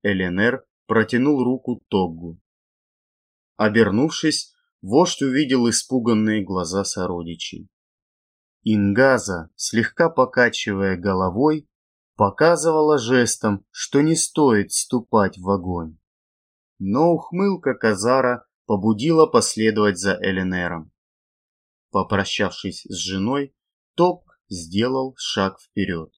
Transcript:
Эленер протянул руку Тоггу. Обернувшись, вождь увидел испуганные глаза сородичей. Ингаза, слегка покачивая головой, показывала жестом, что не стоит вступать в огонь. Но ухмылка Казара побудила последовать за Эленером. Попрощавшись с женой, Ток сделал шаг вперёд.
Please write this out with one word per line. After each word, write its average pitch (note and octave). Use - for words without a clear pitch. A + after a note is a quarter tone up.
Эленер G2
протянул B2+
руку B2
Тоггу. E2+
Обернувшись, A2+
вождь B2+
увидел C3
испуганные A2
глаза F#2
сородичей. E2+
Ингаза, G2+
слегка A#2
покачивая A2+
головой, F#2+
показывала D3+
жестом, A2+
что -
не D#3+
стоит B2+
вступать G#2+
в F2+
огонь. F2
Но B2+
ухмылка F3
Казара A#2+
побудила A2+
последовать G#2+
за F#2+
Эленером. F#2
Попрощавшись G2
с -
женой, G2
Ток F3
сделал A#2
шаг -
вперёд. E2+